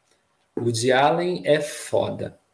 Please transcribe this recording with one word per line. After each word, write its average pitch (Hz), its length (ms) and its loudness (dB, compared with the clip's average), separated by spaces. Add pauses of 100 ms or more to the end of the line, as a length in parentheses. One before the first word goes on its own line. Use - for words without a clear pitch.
(560)
O - 60 -4
Woody 117 300 0
Allen 160 540 2
é 151 160 4
foda. - 760 -4 (180)